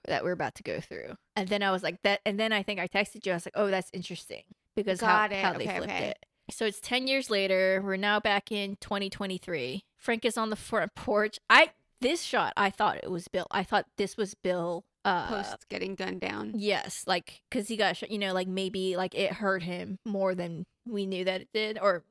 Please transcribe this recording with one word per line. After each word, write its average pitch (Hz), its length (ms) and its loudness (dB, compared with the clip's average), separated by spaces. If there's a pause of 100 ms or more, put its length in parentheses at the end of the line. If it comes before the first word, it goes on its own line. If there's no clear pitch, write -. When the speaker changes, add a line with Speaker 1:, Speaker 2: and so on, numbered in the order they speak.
Speaker 1:
that - 180 0
we're 180 80 0
about 170 240 -4
to - 80 -18
go - 160 -4
through. - 360 -12 (200)
And 190 140 -2
then 202 120 0
I 196 100 2
was 185 120 0
like, 170 200 -4
that, 202 220 4
and 202 140 -2
then 220 140 2
I 202 100 2
think 202 160 -4
I 180 80 -2
texted - 380 -2
you. 185 80 0
I - 20 0
was 170 100 -4
like, - 120 -12
"Oh, 208 120 4
that's 190 240 0
interesting," - 500 -10 (320)
because 196 260 0
how, 226 60 2
Speaker 2:
Got 214 260 6
it. 196 100 -2
Speaker 1:
how 185 100 4
they - 120 -2
Speaker 2:
Okay, 185 120 -2
Speaker 1:
flipped - 140 -4
Speaker 2:
okay. 180 200 -2
Speaker 1:
it. - 140 -12 (240)
So - 160 -2
it's 208 140 -2
ten 254 280 -2
years 269 220 0
later. 190 540 4
We're 190 140 -2
now 208 240 2
back 202 300 2
in 202 260 -4
twenty 196 320 -2
twenty-three. 180 760 -4 (140)
Frank 233 280 -2
is 226 120 0
on 220 120 -2
the 214 60 -2
front 202 400 -2
porch. 214 440 0 (100)
I, 294 220 10 (280)
this 294 240 2
shot, 180 320 0
I 202 140 4
thought - 340 2
it - 80 -6
was 175 160 -6
Bill. - 240 -4
I 196 120 0
thought 202 240 0 (100)
this 196 180 -2
was 196 200 -4
Bill, 175 500 -2 (180)
uh, 180 240 2
Speaker 2:
Post 208 400 -6
getting 190 280 -6
gunned 185 260 -6
down. 208 340 -6
Speaker 1:
Yes, 202 500 -2
like, - 360 -2 (100)
'cause 214 160 -2
he 226 80 -4
got 196 220 2
shot, - 140 -10
you 214 80 -4
know, 190 140 -2
like, 185 140 0
maybe, 185 480 -2
like, 185 200 -2
it 190 180 0
hurt 190 300 0
him 180 420 -6
more 196 300 0
than 170 300 -6 (200)
we 202 200 -4
knew 185 200 -2
that 185 160 0
it - 120 -20
did, 214 260 -2
or, 185 320 4